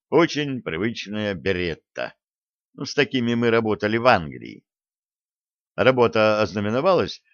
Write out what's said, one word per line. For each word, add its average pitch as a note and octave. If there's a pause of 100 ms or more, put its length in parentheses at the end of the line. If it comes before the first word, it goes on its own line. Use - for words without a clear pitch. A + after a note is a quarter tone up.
очень C#3+
привычная G#2
беретта. E2+ (580)
Ну, C#3
с -
такими B2+
мы A#2
работали A2
в A#2
Англии. C#2 (1120)
Работа A2
ознаменовалась G#2+ (140)